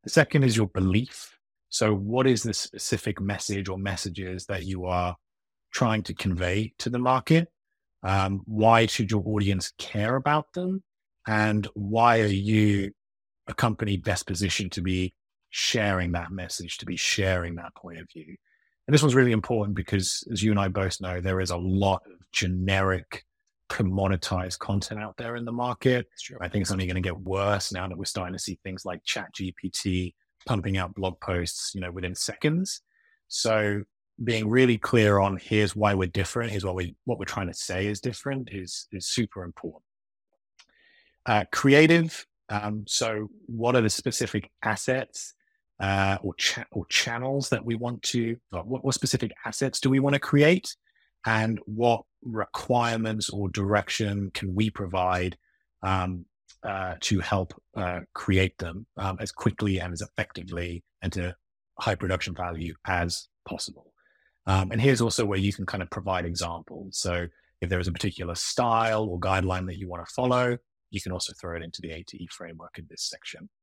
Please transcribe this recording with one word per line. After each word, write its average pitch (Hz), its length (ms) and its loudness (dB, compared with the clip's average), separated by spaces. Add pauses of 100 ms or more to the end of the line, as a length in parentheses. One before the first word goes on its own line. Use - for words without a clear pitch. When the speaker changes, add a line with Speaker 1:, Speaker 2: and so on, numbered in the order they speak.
Speaker 1:
The - 60 -10
second 147 340 6
is 117 120 4
your 107 120 4
belief. 95 680 0 (320)
So 107 240 2
what 110 340 2
is 120 160 4
the 110 100 -2
specific - 680 -4
message 98 480 -4
or 95 80 -6
messages 92 720 -6
that 92 180 -6
you 92 200 -4
are 90 300 0 (560)
trying 110 320 2
to - 100 -10
convey 92 680 0
to 120 100 -4
the 123 100 -2
market? 131 500 4 (540)
Um, 95 420 2
why 110 420 6
should 104 240 -2
your 104 140 2
audience 101 520 0
care 110 380 -2
about 147 380 0
them? 185 300 -4 (440)
And 107 460 2
why 113 480 4
are 107 40 6
you 101 680 4 (560)
a - 60 -10
company 104 440 0
best 92 300 -2
positioned 95 460 -2
to 90 80 -6
be 92 320 -2 (360)
sharing 95 640 0
that 85 180 -4
message, 90 460 -8
to - 80 -12
be 87 100 -6
sharing 90 600 0
that 85 200 -12
point 85 240 -16
of 92 120 -16
view? 80 240 -20 (520)
And 135 60 4
this 143 80 8
one's 135 140 4
really 127 160 6
important 104 440 0
because, 95 560 -2
as 95 100 -2
you 107 100 4
and 101 80 4
I 98 80 2
both 95 320 -2
know, 90 220 -6
there 95 180 0
is 90 120 -2
a 87 60 -2
lot 95 480 2
of 90 140 -20 (120)
generic, 95 920 0 (460)
commoditized 92 920 0
content 98 400 -4
out 104 160 -10
there 120 220 -8
in 117 80 -8
the 117 80 -8
market. 123 520 2 (140)
Speaker 2:
Sure. - 220 -14
Speaker 1:
I 90 80 -6
think 101 140 0
it's 85 80 -2
only 95 160 -2
gonna 92 120 -2
get 90 180 -2
worse 98 540 0
now 92 160 -6
that 90 100 -8
we're 80 60 -8
starting 92 300 -6
to - 60 -8
see - 240 -8
things 92 200 -10
like 90 220 -8
Chat - 280 -6
G 92 220 -6
P 92 140 -8
T 90 460 -4 (320)
pumping 98 280 -2
out 92 200 -2
blog 95 260 -4
posts, - 540 -4
you 95 60 -6
know, 90 100 -6
within 90 240 -6
seconds. 160 640 -2 (460)
So 107 560 2 (400)
being 110 260 0
really 123 280 6
clear 104 420 6
on 98 180 2
here's 107 380 2
why 104 180 4
we're 95 140 2
different, 101 440 -2
here's 101 140 -4
what 92 100 -2
we, 90 200 -4 (100)
what - 140 -4
we're 95 60 -6
trying 98 220 -6
to 82 60 -8
say 95 340 -4
is 104 140 -4
different 131 500 -6
is, 95 400 -10
is 98 160 -8
super 101 360 -2
important. - 400 -12 (1400)
Uh, 107 260 4
creative. 160 720 6 (240)
Um, 104 380 -4
so 107 420 -2 (160)
what 120 300 2
are 120 60 8
the 107 80 4
specific - 640 -2 (120)
assets, - 720 -4 (460)
uh, 98 420 2
or 95 140 -6
cha-, - 360 -2
or 98 160 -6
channels 131 600 -2
that 110 140 0
we 117 120 -2
want 120 280 -6
to, 117 320 -2 (160)
or 85 120 -6
what, 123 200 -6
what 135 120 0
specific 123 360 -2 (140)
assets 127 340 -4
do 135 100 2
we 135 100 6
wanna 139 200 4
create? 151 560 4 (500)
And 110 400 2
what 113 360 4 (220)
requirements 113 1040 -2
or 101 200 -4
direction 101 840 0
can 92 220 -4
we 110 160 2
provide, 90 680 0 (460)
um, 92 420 -2 (380)
uh, 95 360 -6
to 98 200 0
help, 92 400 -2 (160)
uh, 90 260 -4 (120)
create 95 460 2
them, 90 260 -8 (120)
um, 95 220 -4
as 110 120 -8
quickly 98 480 -2
and 87 140 -6
as 85 80 -8
effectively 87 840 -8 (180)
and 95 120 -4
to 90 220 -6 (440)
high 101 160 0
production 92 400 -2
value 85 400 -8 (100)
as 87 420 -2 (200)
possible? - 460 -12 (540)
Um, 95 240 2
and 113 100 0
here's 127 200 6
also 113 240 2
where 98 140 0
you 98 140 2
can 98 120 -8
kind 92 180 -6
of 87 60 -10
provide 90 360 -2
examples. 85 720 -8
So 87 300 -2 (340)
if 90 80 -4
there 90 100 2
is 90 80 -2
a 87 40 0
particular 87 440 -6
style 113 720 2
or 87 140 -4
guideline 92 480 0
that 90 100 -8
you 98 100 -10
wanna 87 180 -10
follow, 123 520 0 (320)
you 104 100 -6
can 92 120 -8
also 87 280 -6
throw 85 160 -10
it 85 80 -8
into 85 180 -14
the 82 100 -12
A 82 120 -12
to - 200 -14
E 85 40 -12
framework 85 500 -16
in 82 120 -16
this - 140 -12
section. - 460 -12 (140)